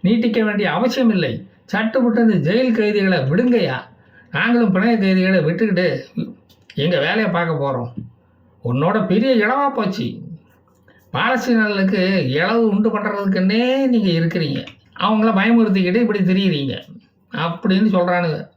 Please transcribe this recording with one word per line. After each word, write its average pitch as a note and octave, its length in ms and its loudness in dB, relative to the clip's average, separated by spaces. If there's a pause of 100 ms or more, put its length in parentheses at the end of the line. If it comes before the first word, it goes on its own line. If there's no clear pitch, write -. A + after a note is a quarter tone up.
நீட்டிக்க A3+ 360 2
வேண்டிய G3+ 320 0
அவசியம் A#3 380 0
இல்லை, D3 380 -2 (240)
சட்டுப்புட்டு A3+ 480 0
இந்த A3 160 4
ஜெயில் A3 400 2
கைதிகளை G3+ 420 2
விடுங்கய்யா, E3+ 580 0 (560)
நாங்களும் A3 440 2
பிணைய A3 240 2
கைதிகளை F#3+ 400 2
விட்டுக்கிட்டு F3+ 600 0 (760)
எங்க D#3+ 240 0
வேலையை G3 260 0
பார்க்க E3 400 -2
போறோம், B2 380 -6 (680)
உன்னோட F#3 340 0
பெரிய A3 420 2
இடமா C4+ 280 0
போச்சு, F#3 440 -4 (920)
பாலஸ்தீனர்களுக்கு G3 1120 0
இழவு G3+ 420 0
உண்டு G#3 300 0
பண்றதுக்குன்னே G#3 880 0
நீங்க A3 220 2
இருக்கிறீங்க, E3 560 -2 (340)
அவங்கள G#3+ 340 2
பயமுறுத்திக்கிட்டு G3 600 2
இப்படி A3 240 2
திரியுறீங்க" F3 600 0 (500)
அப்படின்னு F#3+ 600 0
சொல்றானுங்க. F3 640 0